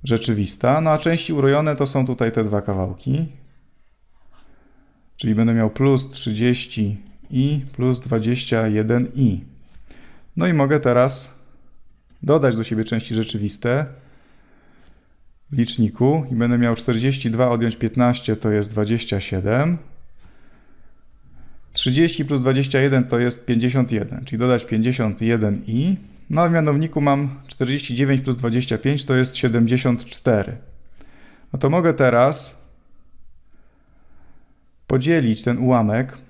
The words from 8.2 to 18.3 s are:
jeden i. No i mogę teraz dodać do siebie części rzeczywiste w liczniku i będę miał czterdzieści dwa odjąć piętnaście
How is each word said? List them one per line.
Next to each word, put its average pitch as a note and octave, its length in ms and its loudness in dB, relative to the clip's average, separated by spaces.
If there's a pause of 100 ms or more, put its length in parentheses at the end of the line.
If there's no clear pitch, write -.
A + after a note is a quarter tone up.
jeden A2 480 0
i. A2 260 2 (960)
No F3 100 2
i F3+ 60 2
mogę C#3+ 260 4
teraz B2+ 600 2 (840)
dodać C#3 320 4
do A2+ 80 -2
siebie A2 200 -2
części A2 320 -4
rzeczywiste A2 680 -2 (1700)
w C#3+ 60 -2
liczniku B2 720 0
i B2 40 -4
będę A#2+ 220 2
miał A#2+ 180 2
czterdzieści B2+ 560 -2
dwa B2 180 2
odjąć A#2 260 0
piętnaście A#2+ 600 0